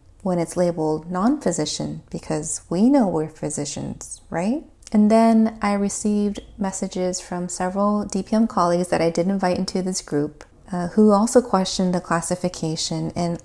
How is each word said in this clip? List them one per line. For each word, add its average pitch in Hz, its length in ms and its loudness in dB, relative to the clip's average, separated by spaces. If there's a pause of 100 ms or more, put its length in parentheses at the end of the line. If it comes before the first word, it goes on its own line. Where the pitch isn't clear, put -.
(220)
when 180 160 0
it's 165 180 -4
labeled 165 540 -2
non-physician, 170 1000 -2
because 160 580 -6
we 208 220 4
know 254 180 4
we're 156 200 -2
physicians, - 920 -8 (100)
right? 202 340 -2 (280)
And 214 180 6
then 220 520 4
I 202 120 0
received 208 640 -2 (180)
messages 185 640 -4
from 180 280 -6
several 202 560 -2
D 190 180 -4
P - 120 -4
M 226 120 4
colleagues 175 420 2
that 165 120 0
I 165 100 2
did 170 180 0
invite 190 280 0
into 185 260 -2
this 185 200 -4
group, 147 420 -4 (280)
uh, 175 160 -2
who 214 240 6
also 226 280 4
questioned 190 540 0
the 175 60 0
classification. 165 1160 -4
And 170 300 -2